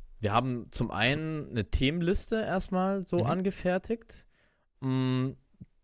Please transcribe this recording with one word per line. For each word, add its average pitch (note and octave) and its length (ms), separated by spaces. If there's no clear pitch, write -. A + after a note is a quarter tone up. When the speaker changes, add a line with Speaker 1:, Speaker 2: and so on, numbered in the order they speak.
Speaker 1:
wir G#2 120
haben B2 380
zum - 200
einen D3+ 600
eine A2 200
Themenliste E3+ 640
erstmal F#3+ 720
so F3 120
Speaker 2:
Mhm. D#3 120
Speaker 1:
angefertigt, F#3 960
mm, C3 500